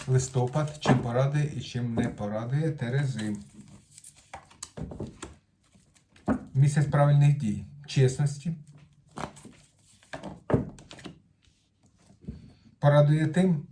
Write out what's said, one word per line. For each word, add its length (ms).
листопад, 720
чим 180
порадує 580
і 40
чим 340
не 140
порадує 640
Терези. 640
Місяць 320
правильних 520
дій, 260
чесності. 720
Порадує 480
тим, 460